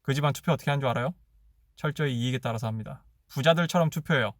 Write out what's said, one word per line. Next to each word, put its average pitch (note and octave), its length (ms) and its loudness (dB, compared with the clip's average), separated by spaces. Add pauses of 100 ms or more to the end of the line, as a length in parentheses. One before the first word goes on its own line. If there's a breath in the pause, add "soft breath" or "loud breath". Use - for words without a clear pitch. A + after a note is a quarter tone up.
그 - 120 -2
집안 C#3+ 200 2
투표 - 180 -2
어떻게 C#3+ 180 0
하는 C#3+ 120 0
줄 C3+ 80 0
알아요? A#2+ 240 -2 (640)
철저히 D3 400 -2
이익에 B2+ 240 0
따라서 A#2 280 -4
합니다. A2 360 -8 (260)
부자들처럼 E3 600 2
투표해요. C3+ 500 0